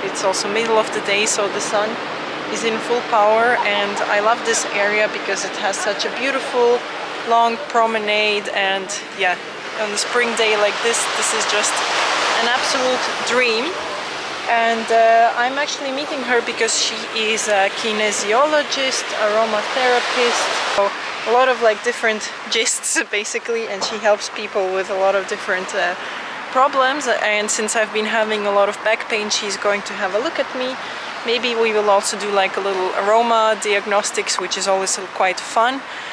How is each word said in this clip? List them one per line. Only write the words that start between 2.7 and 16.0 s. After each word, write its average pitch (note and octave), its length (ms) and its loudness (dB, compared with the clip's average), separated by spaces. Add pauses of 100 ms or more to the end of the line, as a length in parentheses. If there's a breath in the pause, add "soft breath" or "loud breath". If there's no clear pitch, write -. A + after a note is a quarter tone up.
full A#3 280 0
power, A3+ 560 4
and G3+ 320 0 (160)
I G#3 80 2
love A3+ 240 2
this A3+ 220 0 (100)
area G#3 380 2
because G3 320 -4
it F#3 180 -6
has G3+ 140 -2
such G3+ 260 -2
a A3 160 -2
beautiful B3 600 2 (500)
long A#3 260 4 (160)
promenade, G#3+ 800 0
and G3 420 -2 (260)
yeah, F3+ 200 2 (420)
on G#3+ 120 -2
a G#3 60 -4
spring A#3 380 0
day G#3+ 240 2
like G3+ 240 2
this, A#3 160 2 (160)
this - 180 0
is A3 140 0
just G#3 240 2 (720)
an A#3 80 2
absolute B3+ 480 0 (320)
dream. B3 400 2 (800)
And, A3+ 400 2
uh, A3+ 460 6
I'm B3+ 200 0
actually D4 340 -4
meeting C#4+ 320 -4